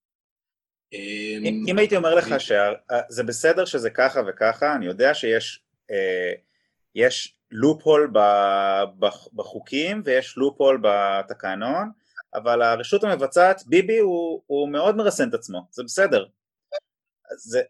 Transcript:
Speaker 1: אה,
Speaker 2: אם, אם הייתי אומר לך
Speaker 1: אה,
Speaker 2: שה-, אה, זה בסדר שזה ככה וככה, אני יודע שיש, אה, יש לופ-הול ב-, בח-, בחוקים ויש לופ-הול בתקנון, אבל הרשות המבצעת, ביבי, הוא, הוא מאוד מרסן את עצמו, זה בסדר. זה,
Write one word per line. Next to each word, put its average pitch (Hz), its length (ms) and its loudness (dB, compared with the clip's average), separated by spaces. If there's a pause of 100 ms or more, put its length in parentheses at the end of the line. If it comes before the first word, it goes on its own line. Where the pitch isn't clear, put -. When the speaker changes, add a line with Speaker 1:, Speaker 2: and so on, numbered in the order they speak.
(920)
Speaker 1:
אה, 104 560 -8
Speaker 2:
אם, - 180 -4
אם 190 100 0
הייתי 208 200 2
אומר 165 180 2
לך 165 160 2
Speaker 1:
אה, 139 80 0
Speaker 2:
שה-, 101 320 0 (200)
אה, 120 180 0
זה 120 140 -6
בסדר 160 420 0
שזה 117 240 -4
ככה 131 380 0
וככה, 113 480 0
אני 110 100 -4
יודע 113 280 2
שיש, 113 500 -4 (280)
אה, 92 420 -2 (600)
יש 120 400 0 (160)
לופ-הול 151 600 2
ב-, 98 720 2 (160)
בח-, - 340 -2
בחוקים 147 720 -8
ויש 131 320 -2
לופ-הול 135 460 2
בתקנון, 101 1080 -2 (420)
אבל 120 280 0
הרשות 120 420 0
המבצעת, 180 640 2
ביבי, 185 300 2
הוא, 170 500 0
הוא 143 240 -2
מאוד 175 240 0
מרסן 202 340 0
את 117 40 -10
עצמו, 95 380 -8
זה 123 120 -12
בסדר. 127 420 0 (1120)
זה, 113 340 -4